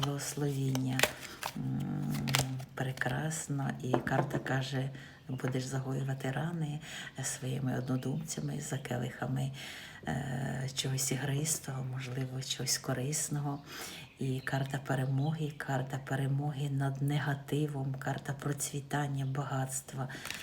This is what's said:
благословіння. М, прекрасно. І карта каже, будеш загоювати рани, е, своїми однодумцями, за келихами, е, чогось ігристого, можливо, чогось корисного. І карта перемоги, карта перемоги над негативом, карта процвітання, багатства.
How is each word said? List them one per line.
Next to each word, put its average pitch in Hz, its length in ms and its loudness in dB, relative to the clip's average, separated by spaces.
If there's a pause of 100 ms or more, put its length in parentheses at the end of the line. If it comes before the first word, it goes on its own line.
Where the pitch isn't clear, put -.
благословіння. 135 960 2 (580)
М, 50 560 0 (640)
прекрасно. 139 960 0 (120)
І 127 100 0
карта - 460 4
каже, 131 520 0 (460)
будеш 131 280 0
загоювати 135 640 0
рани, 151 500 -2 (380)
е, 135 60 -2
своїми 131 540 0
однодумцями, 139 840 0
за 143 180 -2
келихами, 131 720 0 (540)
е, 139 680 0
чогось - 380 2
ігристого, 135 720 0
можливо, 131 580 -2
чогось - 360 0
корисного. 143 800 0 (600)
І 131 220 2
карта 139 460 0
перемоги, 139 680 2
карта 139 480 0
перемоги 139 640 2
над 139 320 2
негативом, 143 920 2
карта 135 380 -2
процвітання, 139 920 0
багатства. 135 840 0 (340)